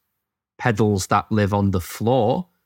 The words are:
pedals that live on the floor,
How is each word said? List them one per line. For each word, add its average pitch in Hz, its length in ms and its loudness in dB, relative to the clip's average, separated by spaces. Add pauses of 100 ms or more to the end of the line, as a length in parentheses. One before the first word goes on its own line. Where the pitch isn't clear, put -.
(580)
pedals 107 500 0
that 104 220 -2
live 104 240 0
on 101 160 2
the 92 100 -2
floor, 123 680 -2 (180)